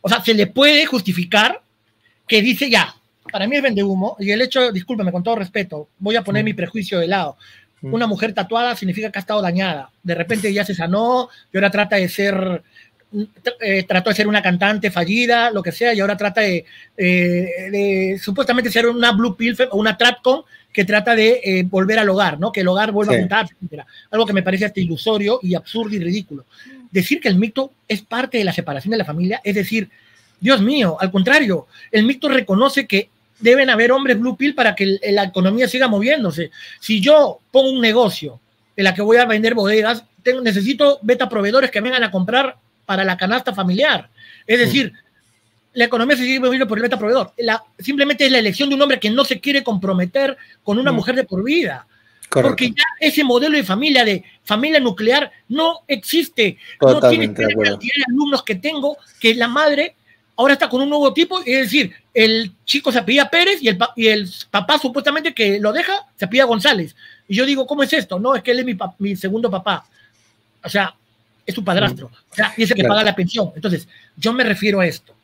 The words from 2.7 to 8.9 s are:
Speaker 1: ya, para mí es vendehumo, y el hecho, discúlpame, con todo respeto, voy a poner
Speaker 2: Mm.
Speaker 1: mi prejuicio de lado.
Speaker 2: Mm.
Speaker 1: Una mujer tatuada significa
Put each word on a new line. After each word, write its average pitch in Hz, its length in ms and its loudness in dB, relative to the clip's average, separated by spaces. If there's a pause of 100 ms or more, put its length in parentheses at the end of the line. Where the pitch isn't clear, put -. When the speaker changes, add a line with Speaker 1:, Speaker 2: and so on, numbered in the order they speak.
Speaker 1:
ya, 190 240 2 (360)
para 202 160 -4
mí 277 100 -2
es 269 60 0
vendehumo, 202 560 -2
y 202 120 -4
el 214 100 0
hecho, 254 320 0
discúlpame, 190 400 -4
con 175 100 -4
todo 226 140 -2
respeto, 185 520 -8 (100)
voy 208 180 -2
a 220 60 2
poner 202 200 -2
Speaker 2:
Mm. 214 40 0
Speaker 1:
mi 214 80 -2
prejuicio 185 460 -6
de 165 80 -2
lado. 180 280 -2 (440)
Speaker 2:
Mm. 135 140 -8
Speaker 1:
Una 233 120 0
mujer 214 280 -2
tatuada 226 420 -2
significa 202 340 -6